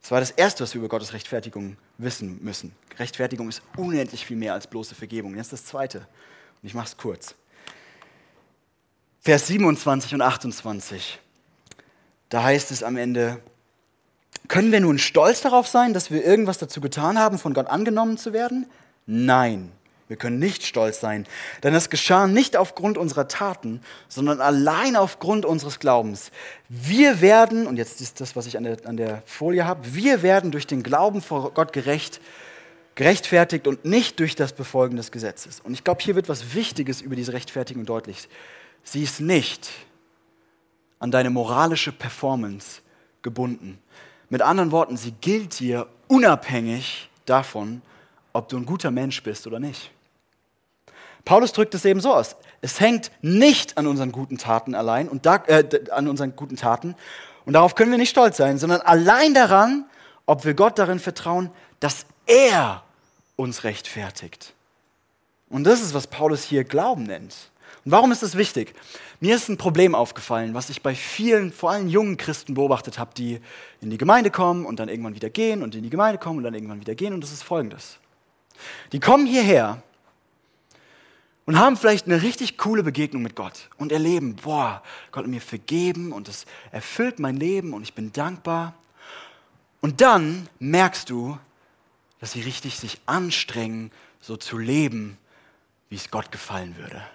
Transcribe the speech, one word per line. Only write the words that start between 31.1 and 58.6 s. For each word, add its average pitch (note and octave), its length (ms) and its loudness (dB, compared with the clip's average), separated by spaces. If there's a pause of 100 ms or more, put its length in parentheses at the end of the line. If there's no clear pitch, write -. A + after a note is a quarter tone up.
vor C#3 320 -6
Gott D#3 180 0
gerecht, C#3+ 480 -4 (720)
gerechtfertigt E3+ 720 4
und C#3 180 -2
nicht G#3+ 360 0
durch D#3+ 160 0
das C3+ 180 -2
Befolgen B2+ 420 -2
des A#2 160 -8
Gesetzes.“ - 480 -10
Und - 140 -12
ich C3 100 -12
glaube, F3 200 0
hier G3+ 120 -2
wird F3+ 140 -2
was A#2+ 240 -6
Wichtiges D3+ 480 -4
über C3+ 140 -8
diese B2 180 -6
Rechtfertigung B2 540 -10
deutlich. A2+ 420 -8 (540)
Sie - 180 -6
ist C#3+ 200 -4
nicht D#3+ 500 0 (1300)
an A#2+ 100 -6
deine B2+ 220 2
moralische C3 600 0
Performance A#2+ 920 -8 (420)
gebunden. A#2 560 -8 (500)
Mit B2 140 0
anderen E3 280 2
Worten, D#3+ 260 0
sie A2+ 160 -10
gilt F#3+ 460 -4
dir B2 280 -4 (200)
unabhängig C3+ 1000 2 (160)
davon, B2 560 -2 (520)
ob A2+ 160 -4
du C3 80 -6
ein A#2+ 100 -6
guter D#3+ 240 -4
Mensch C3 320 -4
bist G#2 240 -10
oder A2+ 120 -10
nicht. C3+ 300 -12 (1300)
Paulus A3 300 6
drückt G#3+ 200 2
es F#3 120 -2
eben G3 160 4
so C4 120 2
aus. B2 220 2 (260)
Es - 180 -6
hängt A3+ 300 2 (140)
nicht G#3 560 4
an D3+ 80 0
unseren C3+ 240 -2
guten C3 260 -8
Taten A#2+ 380 -2
allein A2+ 340 0
und C3+ 160 -4
da, F3 120 6 (100)
äh, D#3 200 8
d-, C#3 220 0
an C#3 180 -2
unseren C#3 280 -4
guten C#3 200 -12
Taten. B2 400 -2 (520)
Und C#3 60 -4
darauf E3+ 200 8
können A3+ 160 4
wir B3 80 2
nicht A#3+ 140 2
stolz A#3+ 260 6
sein, C#3 220 2
sondern E3+ 220 2